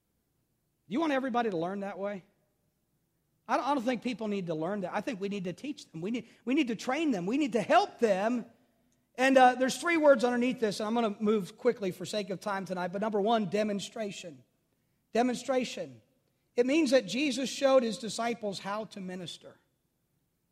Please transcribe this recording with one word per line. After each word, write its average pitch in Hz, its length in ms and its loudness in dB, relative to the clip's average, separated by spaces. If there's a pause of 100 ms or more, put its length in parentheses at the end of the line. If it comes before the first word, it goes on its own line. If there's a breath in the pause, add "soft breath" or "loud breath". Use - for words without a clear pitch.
(880)
You 202 120 -4
want 320 140 0
everybody 240 360 0
to 185 80 -2
learn 180 220 -4
that 196 180 -8
way? 196 260 -8 (1200)
I 247 100 0
don't, 240 100 -2
I 277 60 2
don't 262 100 -2
think 240 180 -2
people 220 260 -6
need 202 200 -4
to 165 80 -4
learn 185 260 -4
that. 170 120 -6
I 208 80 -2
think 214 180 -6
we 196 100 -6
need 202 160 -6
to 180 80 -6
teach - 380 -12
them. 160 100 -12
We 196 100 -4
need, 240 140 -6 (200 soft breath)
we 240 80 0
need 294 140 2
to 226 80 -2
train 285 360 -2
them. 180 140 -2
We 226 120 -2
need 294 160 0
to 226 80 2
help 359 380 2
them. 220 460 0 (720)
And, 262 200 6
uh, 254 180 8
there's 254 220 0
three 339 200 2
words 277 260 6
underneath 247 360 2
this, 208 200 0
and 214 80 -4
I'm 220 60 -4
gonna 226 260 0
move 208 380 0
quickly 226 340 0
for 175 140 -10
sake 202 240 -4
of 180 100 -6
time 196 260 -6
tonight. 175 280 -6
But 196 80 -4
number 214 180 0
one, 214 280 2
demonstration. 202 880 -4 (760)
Demonstration. 233 840 -2 (600)
It 247 100 4
means 277 260 4
that 247 160 6
Jesus 254 420 -2
showed 269 320 4
his 226 160 -2
disciples 226 600 -6
how 208 260 -6
to - 160 -14
minister. 180 540 -12 (960)